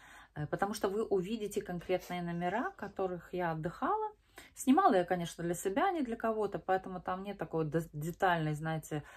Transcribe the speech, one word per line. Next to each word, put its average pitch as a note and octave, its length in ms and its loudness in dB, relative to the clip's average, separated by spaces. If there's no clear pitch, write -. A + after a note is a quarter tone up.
Э, D3+ 120 -4
потому G3+ 280 0
что G#3+ 140 0
вы G#3+ 160 0
увидите G3+ 580 0
конкретные F3+ 600 -4
номера, F3+ 480 -2
в - 60 -12
которых F#3+ 580 -6
я F3 180 0
отдыхала. F4 600 -2
Снимала D#4 400 6
я, F3+ 100 6
конечно, E3+ 400 -2
для F3 100 0
себя, G3+ 340 2
а F#4+ 40 2
не D#4+ 100 0
для A3+ 140 -2
кого-то, G#3+ 420 0
поэтому F#3 420 0
там F#3 220 -4
нет G3 160 -8
такой D#3+ 280 -2
дес-, D#3+ 260 0
детальной, D#3+ 640 0
знаете, D#3 480 -4